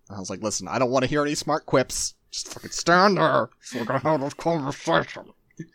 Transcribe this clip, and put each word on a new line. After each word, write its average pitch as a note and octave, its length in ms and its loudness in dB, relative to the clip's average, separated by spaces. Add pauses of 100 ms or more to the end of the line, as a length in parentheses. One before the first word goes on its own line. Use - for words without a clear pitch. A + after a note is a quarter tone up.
And G2+ 100 -14
I - 20 -12
was F#2 100 -10
like, G2 140 -8
"Listen, G2 240 -4
I E2+ 100 -4
don't B2 140 0
wanna B2+ 160 2
hear D3 160 0
any D3 120 -2
smart D3+ 300 -2
quips. - 480 0 (180)
Just - 180 -10
fucking - 220 -14
stand F3+ 460 4
there C3+ 320 2 (120)
so - 180 -8
we A#2 80 -4
can C3 140 0
have D3+ 200 2
this C#3 140 -4
conversation." D#3+ 960 -2 (420)